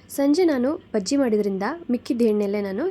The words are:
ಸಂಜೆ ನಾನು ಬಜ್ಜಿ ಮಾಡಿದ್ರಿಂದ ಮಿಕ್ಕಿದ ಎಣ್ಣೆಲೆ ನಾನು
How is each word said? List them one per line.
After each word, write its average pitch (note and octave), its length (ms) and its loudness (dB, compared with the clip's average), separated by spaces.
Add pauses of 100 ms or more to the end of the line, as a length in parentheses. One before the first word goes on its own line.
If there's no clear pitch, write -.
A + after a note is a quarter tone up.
ಸಂಜೆ D4 340 2
ನಾನು C#4 300 2 (200)
ಬಜ್ಜಿ G#3+ 220 -2
ಮಾಡಿದ್ರಿಂದ G#3 480 0 (280)
ಮಿಕ್ಕಿದ A#3+ 300 -2
ಎಣ್ಣೆಲೆ G#3 400 2
ನಾನು G3+ 300 -4